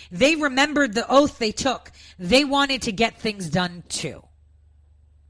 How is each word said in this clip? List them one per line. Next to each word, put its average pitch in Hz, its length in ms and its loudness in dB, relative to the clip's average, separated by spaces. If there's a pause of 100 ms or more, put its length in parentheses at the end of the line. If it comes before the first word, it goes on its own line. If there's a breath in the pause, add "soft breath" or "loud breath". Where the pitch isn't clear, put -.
(100)
They 247 240 4
remembered 277 600 0
the 226 160 -4
oath 277 280 4
they 214 140 -2
took. - 400 -6 (260 loud breath)
They 214 260 2
wanted 277 380 -2
to 240 100 -4
get 220 280 -2
things 202 300 -8
done 175 400 -4
too. - 360 -10 (1040)